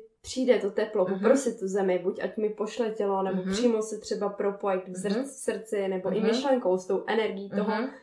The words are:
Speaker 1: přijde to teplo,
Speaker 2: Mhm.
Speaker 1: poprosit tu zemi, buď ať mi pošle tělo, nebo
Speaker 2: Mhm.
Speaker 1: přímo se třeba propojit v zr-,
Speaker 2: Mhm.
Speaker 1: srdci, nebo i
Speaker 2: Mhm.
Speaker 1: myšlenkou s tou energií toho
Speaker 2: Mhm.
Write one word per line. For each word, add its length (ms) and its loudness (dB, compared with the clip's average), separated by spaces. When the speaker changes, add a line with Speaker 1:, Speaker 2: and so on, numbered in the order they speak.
Speaker 1:
přijde 380 2
to 120 -2
teplo, 340 0
Speaker 2:
Mhm. 80 0
Speaker 1:
poprosit 460 4
tu 80 -4
zemi, 360 2
buď 200 -2
ať 140 -6
mi 120 0
pošle 420 -4
tělo, 320 0
nebo 180 0
Speaker 2:
Mhm. 100 -4
Speaker 1:
přímo 300 4
se 180 -6
třeba 300 -4
propojit 580 -2
v 60 -10
zr-, 240 -2
Speaker 2:
Mhm. 80 -2
Speaker 1:
srdci, 600 -4
nebo 280 -2
i 40 0
Speaker 2:
Mhm. 80 2
Speaker 1:
myšlenkou 500 2
s 100 -8
tou 200 0
energií 420 -2
toho 260 -2
Speaker 2:
Mhm. 120 -2